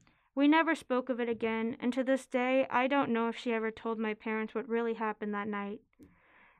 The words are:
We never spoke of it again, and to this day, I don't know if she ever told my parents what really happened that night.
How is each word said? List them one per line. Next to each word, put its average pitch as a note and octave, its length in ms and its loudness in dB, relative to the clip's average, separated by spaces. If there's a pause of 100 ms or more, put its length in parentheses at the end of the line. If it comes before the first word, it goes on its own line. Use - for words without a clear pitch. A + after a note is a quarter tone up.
(360)
We C#4+ 140 6
never D#4+ 260 6
spoke B3+ 320 -2
of A#3+ 140 -2
it A#3+ 80 0
again, A3+ 500 -2
and A#3+ 140 0
to C4 100 0
this C4 220 0
day, B3+ 440 2
I B3 180 2
don't C#4 240 2
know A3+ 180 2
if A3+ 80 -6
she A#3+ 160 -2
ever A3 180 -2
told A3+ 260 -6
my G#3+ 160 -2
parents A3 400 -4
what A3 140 -4
really A3+ 280 -2
happened G#3+ 380 -4
that G#3 140 -4
night. G3+ 320 -6 (800)